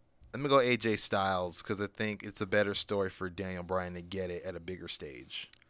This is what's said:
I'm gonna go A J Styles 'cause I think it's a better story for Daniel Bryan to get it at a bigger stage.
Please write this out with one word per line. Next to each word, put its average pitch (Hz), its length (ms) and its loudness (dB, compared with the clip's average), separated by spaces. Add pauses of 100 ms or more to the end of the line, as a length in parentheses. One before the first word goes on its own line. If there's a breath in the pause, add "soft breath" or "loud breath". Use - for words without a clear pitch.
(340)
I'm 127 80 -4
gonna 143 60 0
go 139 100 8
A 123 180 6
J 110 200 4
Styles 95 680 0
'cause 101 180 -4
I 104 60 0
think 107 380 -4
it's 104 160 -10
a 107 60 0
better 101 280 4
story 98 360 0
for 92 200 -6
Daniel 92 320 -6
Bryan 90 320 -2
to 87 80 -8
get 92 280 -4
it 87 140 -6
at 92 120 -6
a 85 40 -8
bigger 87 280 -8
stage. 65 600 -10 (220)